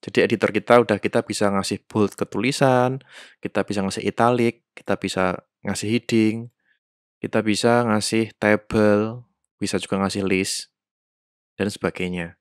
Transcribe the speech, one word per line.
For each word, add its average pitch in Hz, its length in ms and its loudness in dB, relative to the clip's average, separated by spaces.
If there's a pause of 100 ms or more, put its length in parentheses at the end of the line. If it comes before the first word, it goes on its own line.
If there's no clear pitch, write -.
Jadi - 160 -2
editor 104 320 2
kita 113 320 4
udah, 107 160 0
kita 113 240 -2
bisa 104 240 -2
ngasih 98 400 -2
bold 104 320 0
ke 82 80 -4
tulisan, 127 720 0 (400)
kita 101 240 -4
bisa 98 240 -2
ngasih - 160 -6
italic, 117 720 0
kita - 240 -4
bisa 92 480 -2 (160)
ngasih 104 320 -4
heading, 113 560 0 (720)
kita - 160 -2
bisa 117 480 2
ngasih 107 480 0
table, 107 880 0 (400)
bisa 101 160 -4
juga 95 240 -4
ngasih 98 240 -2
list, 95 480 -2 (800)
dan 101 160 -2
sebagainya. 90 720 -6